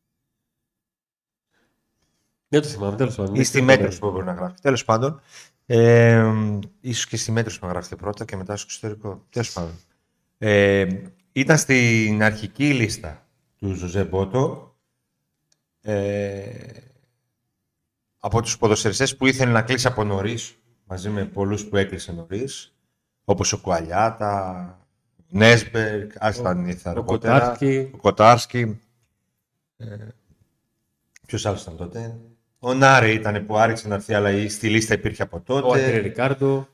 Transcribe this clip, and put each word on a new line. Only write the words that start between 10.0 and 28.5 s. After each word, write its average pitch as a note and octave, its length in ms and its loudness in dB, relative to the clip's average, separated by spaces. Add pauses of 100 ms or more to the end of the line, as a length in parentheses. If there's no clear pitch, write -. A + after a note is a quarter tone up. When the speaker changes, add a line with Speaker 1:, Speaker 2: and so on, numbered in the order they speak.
Speaker 2:
Ε, G2+ 480 4 (460)
ήταν D3 260 2
στην A2+ 640 2
αρχική A2 500 0
λίστα G2+ 540 -4 (320)
του G2 160 -4
Ζωζέ F2+ 300 -4
Μπότο, G2 680 -4 (1040)
ε, G2+ 720 -6 (1700)
από A2 240 -2
τους - 160 -6
ποδοσφαιριστές A2 580 0
που C3 100 0
ήθελε B2+ 260 2
να A2 100 4
κλείσει B2+ 240 -2
από G#2+ 180 0
νωρίς, G#2 500 -4 (300)
μαζί F#2+ 240 -10
με G#2 160 -4
πολλούς G2+ 400 -4
που - 120 -6
έκλεισε F#2+ 360 -4
νωρίς, F#2+ 640 -10 (500)
όπως G2 280 0
ο G2+ 80 -6
Κουαλιάτα, F#2 1160 -4 (520)
Νέσμπεργκ, G#2+ 920 4
ας G#2+ 200 -2
Speaker 1:
Ο, B2 40 -8
Speaker 2:
τα F2+ 240 -2
ήρθα F2 240 -8
Speaker 1:
ο - 80 -6
Speaker 2:
αργότερα, A2+ 400 2
Speaker 1:
Κοτάρσκι. C3+ 560 0
Speaker 2:
ο - 20 -20
Κοτάρσκι. A#2 840 4 (960)